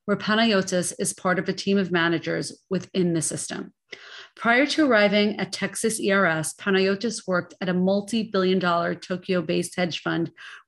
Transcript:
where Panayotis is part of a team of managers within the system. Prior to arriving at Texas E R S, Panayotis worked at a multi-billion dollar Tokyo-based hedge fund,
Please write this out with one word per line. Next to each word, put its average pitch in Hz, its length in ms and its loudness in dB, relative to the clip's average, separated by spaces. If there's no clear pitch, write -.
where 202 140 0
Panayotis 190 840 0
is 190 140 -2
part 180 260 0
of - 80 -4
a 190 60 -2
team 196 240 0
of 180 160 0
managers 165 760 -2
within 180 440 0
the 160 80 0
system. - 500 -6
Prior 240 300 4
to 302 200 2
arriving 208 540 4
at 190 140 -4
Texas 214 480 -4
E 208 100 0
R 196 140 4
S, 160 300 -2
Panayotis 196 680 0
worked 175 360 -2
at 185 80 -4
a 180 40 0
multi-billion 190 840 0
dollar 175 340 0
Tokyo-based 175 840 -2
hedge 180 240 -2
fund, 165 280 -2